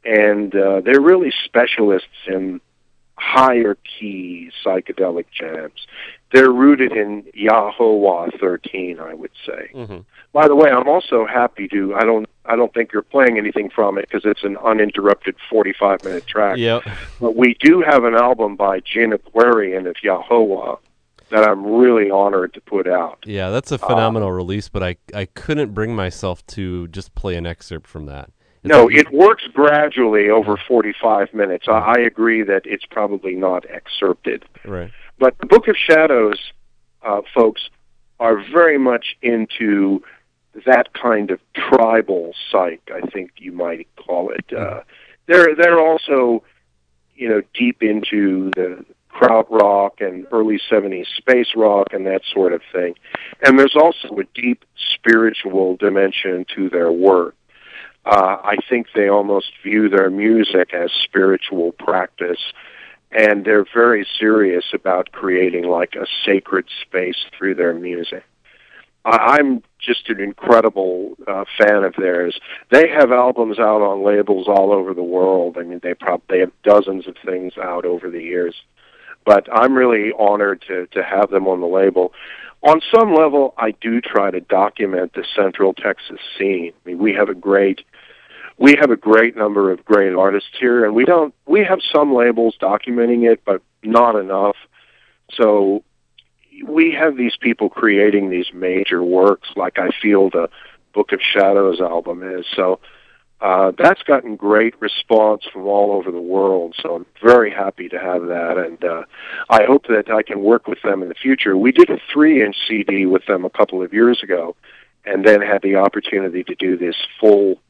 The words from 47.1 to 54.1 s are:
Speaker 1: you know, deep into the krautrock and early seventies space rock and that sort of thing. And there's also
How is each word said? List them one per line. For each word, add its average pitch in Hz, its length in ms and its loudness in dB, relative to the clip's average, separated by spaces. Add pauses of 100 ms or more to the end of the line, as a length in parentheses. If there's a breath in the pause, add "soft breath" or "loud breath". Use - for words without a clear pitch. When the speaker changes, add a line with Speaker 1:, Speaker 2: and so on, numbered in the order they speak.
Speaker 1:
you 127 140 -10
know, 107 120 0 (140)
deep 120 280 -2
into 101 720 -2
the 90 300 -8 (300)
krautrock 107 840 2
and 92 320 -8
early 107 360 0
seventies 98 380 -2 (100)
space 123 400 0
rock 101 360 2
and 95 140 -6
that 95 160 -4 (120)
sort 92 180 0
of 82 80 -6 (120)
thing. 90 220 -4 (480 loud breath)
And 135 160 6
there's 135 180 4
also 151 420 2